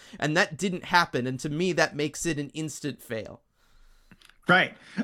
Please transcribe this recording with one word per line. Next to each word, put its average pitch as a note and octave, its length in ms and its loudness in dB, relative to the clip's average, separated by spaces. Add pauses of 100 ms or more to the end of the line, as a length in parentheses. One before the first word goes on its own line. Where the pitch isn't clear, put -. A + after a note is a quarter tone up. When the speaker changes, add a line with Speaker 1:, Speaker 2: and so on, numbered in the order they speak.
(180)
Speaker 1:
And D3+ 180 0
that F3+ 200 2
didn't F#3 300 -4
happen, D#3+ 400 2
and C3 140 -4
to D#3+ 80 -6
me, E3+ 260 0
that D#3 200 2
makes D3+ 300 -4
it E3 140 0
an C#3+ 120 -8
instant D3 520 -8
fail. - 400 -10 (1080)
Speaker 2:
Right. F3+ 260 6 (300)